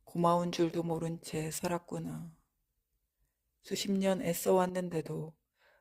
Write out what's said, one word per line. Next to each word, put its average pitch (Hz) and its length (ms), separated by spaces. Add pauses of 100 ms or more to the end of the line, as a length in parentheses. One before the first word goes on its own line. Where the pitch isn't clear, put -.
고마운 170 460
줄도 170 300
모른 165 400
채 160 300
살았구나. 165 800 (1300)
수십 202 300
년 190 300
애써왔는데도 175 1120 (460)